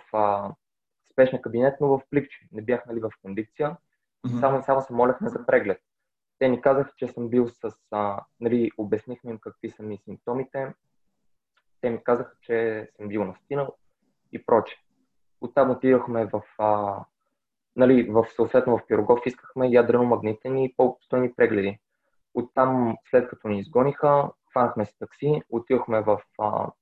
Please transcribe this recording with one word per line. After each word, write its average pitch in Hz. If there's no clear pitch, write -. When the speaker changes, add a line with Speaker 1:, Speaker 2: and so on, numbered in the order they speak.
Speaker 1:
а, 101
спешния 131
кабинет, 123
но 147
в 135
пликче. -
Не 107
бях, 120
нали, 117
в 110
кондиция. 113
Speaker 2:
Мгм. 120
Speaker 1:
Само 135
и 127
само 135
се 127
молехме 123
за -
преглед. 104
Те 131
ни 120
казаха, 139
че 123
съм 120
бил 120
с... 110
а, 101
нали, 117
обяснихме 110
им 110
какви -
са 107
ми 107
симптомите. 131
Те 123
ми 113
казаха, 123
че 113
съм 104
бил 104
настинал 139
и -
прочее. -
Оттам 127
отидохме 120
в... 104
а, 104
нали, 123
в, 113
съответно 117
в -
Пирогов 110
искахме 127
ядрено-магнитни 120
и 127
по-обстойни 127
прегледи. 104
Оттам, 123
след 123
като -
ни 104
изгониха, 143
хванахме 117
си -
такси, 147
отидохме 117
в... 104
а, 107